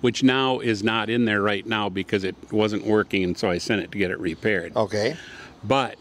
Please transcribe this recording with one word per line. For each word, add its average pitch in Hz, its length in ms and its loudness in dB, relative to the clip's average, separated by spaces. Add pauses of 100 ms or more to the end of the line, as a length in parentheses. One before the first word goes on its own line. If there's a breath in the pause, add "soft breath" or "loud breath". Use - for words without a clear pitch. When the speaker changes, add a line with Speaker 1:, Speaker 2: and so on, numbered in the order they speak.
Speaker 1:
which 123 200 2
now 131 360 2
is 110 240 -2
not 110 260 0
in 120 160 2
there 107 160 2
right 101 260 0
now 107 220 0
because 95 340 -2
it 92 140 -4 (160)
wasn't 107 320 2
working, 104 400 2
and 90 140 -2
so 107 120 0
I 87 60 0
sent 101 240 0
it - 120 -8
to 101 60 -6
get 92 120 0
it - 100 -6
repaired. 87 560 -2
Speaker 2:
Okay. 107 400 0 (460 loud breath)
Speaker 1:
But 127 380 0